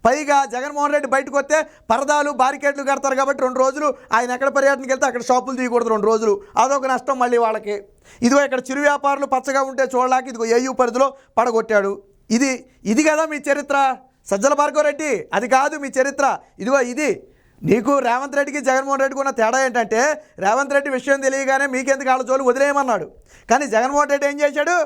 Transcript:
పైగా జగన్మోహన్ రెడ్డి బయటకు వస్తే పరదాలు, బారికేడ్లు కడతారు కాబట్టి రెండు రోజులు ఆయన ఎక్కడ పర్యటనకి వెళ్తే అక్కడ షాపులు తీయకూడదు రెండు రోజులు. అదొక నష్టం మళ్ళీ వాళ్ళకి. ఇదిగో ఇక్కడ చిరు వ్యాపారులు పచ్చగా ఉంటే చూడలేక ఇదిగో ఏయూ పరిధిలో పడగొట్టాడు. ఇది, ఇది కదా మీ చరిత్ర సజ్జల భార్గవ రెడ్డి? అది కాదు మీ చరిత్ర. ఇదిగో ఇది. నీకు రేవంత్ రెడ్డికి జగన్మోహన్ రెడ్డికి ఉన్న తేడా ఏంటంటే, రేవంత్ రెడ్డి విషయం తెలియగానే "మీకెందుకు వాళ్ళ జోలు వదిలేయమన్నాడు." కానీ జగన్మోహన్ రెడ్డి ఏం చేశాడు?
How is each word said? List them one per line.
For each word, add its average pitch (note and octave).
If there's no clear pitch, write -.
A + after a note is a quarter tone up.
పైగా C#4
జగన్మోహన్ C#4+
రెడ్డి C#4+
బయటకు C4+
వస్తే D4
పరదాలు, C#4+
బారికేడ్లు C#4
కడతారు C4+
కాబట్టి C4+
రెండు B3+
రోజులు C4+
ఆయన B3
ఎక్కడ B3
పర్యటనకి C4+
వెళ్తే C4
అక్కడ B3
షాపులు B3
తీయకూడదు A#3+
రెండు G#3
రోజులు. A3
అదొక C4
నష్టం B3+
మళ్ళీ B3
వాళ్ళకి. G#3+
ఇదిగో C#4
ఇక్కడ C4
చిరు C4
వ్యాపారులు C#4+
పచ్చగా C4+
ఉంటే C4+
చూడలేక B3+
ఇదిగో A3+
ఏయూ B3
పరిధిలో B3+
పడగొట్టాడు. A3
ఇది, B3+
ఇది A3
కదా D4+
మీ D4+
చరిత్ర C#4
సజ్జల G#3+
భార్గవ D4
రెడ్డి? D4
అది G#3+
కాదు C#4
మీ C#4
చరిత్ర. C#4
ఇదిగో C4
ఇది. B3
నీకు B3
రేవంత్ C4
రెడ్డికి C#4+
జగన్మోహన్ C4+
రెడ్డికి C4+
ఉన్న C#4
తేడా B3
ఏంటంటే, B3
రేవంత్ B3+
రెడ్డి C#4
విషయం C4+
తెలియగానే C4+
"మీకెందుకు C4+
వాళ్ళ C4
జోలు C4
వదిలేయమన్నాడు." C4
కానీ C4
జగన్మోహన్ C#4
రెడ్డి C#4+
ఏం C#4+
చేశాడు? D4